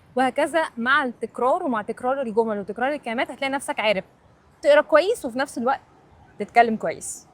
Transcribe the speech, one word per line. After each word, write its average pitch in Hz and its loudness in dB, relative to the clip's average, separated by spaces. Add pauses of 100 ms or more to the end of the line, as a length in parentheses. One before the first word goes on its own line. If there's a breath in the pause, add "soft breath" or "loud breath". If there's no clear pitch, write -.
(160 soft breath)
وهكذا 269 0 (140)
مع 254 2
التكرار 247 -2
ومع 247 -2
تكرار 247 -4
الجمل 226 0
وتكرار 226 -4
الكلمات 269 -4
هتلاقي 269 -6
نفسك 277 -4
عارف 214 0 (560)
تقرا 294 6
كويس 320 2
وفي 240 -6
نفس 277 -6
الوقت 254 -2 (580)
تتكلم 226 2
كويس. - -8